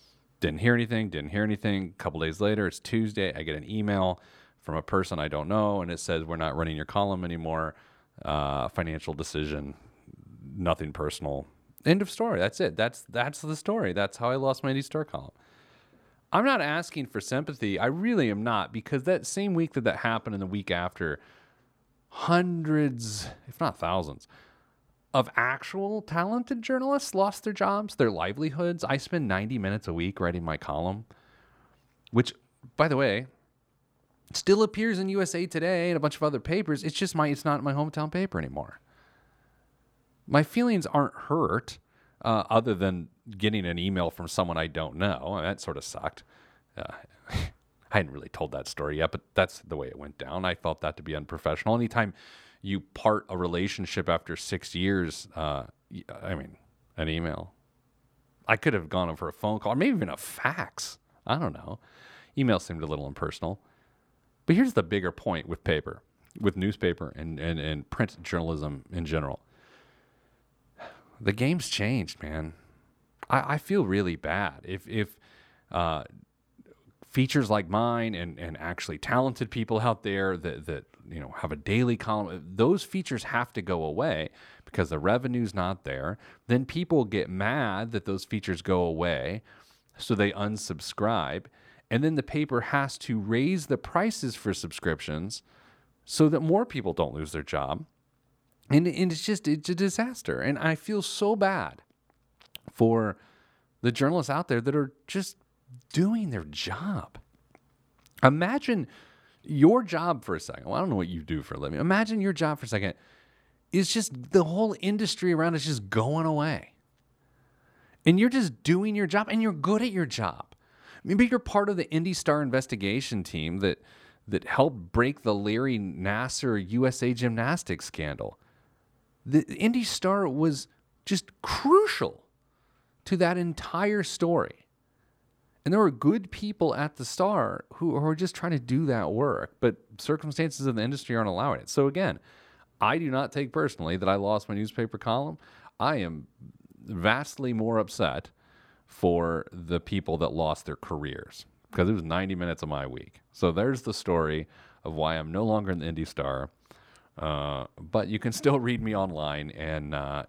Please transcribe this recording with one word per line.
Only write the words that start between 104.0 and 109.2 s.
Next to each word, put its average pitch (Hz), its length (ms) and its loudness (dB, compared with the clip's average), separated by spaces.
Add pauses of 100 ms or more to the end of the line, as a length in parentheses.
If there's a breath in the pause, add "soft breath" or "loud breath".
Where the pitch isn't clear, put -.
out 151 160 -2
there 117 140 2
that 135 140 2
are 139 180 0 (120)
just - 320 -6 (560)
doing 202 380 2
their 92 140 -4
job. 98 760 -6 (1040)
Imagine 175 640 2 (560 loud breath)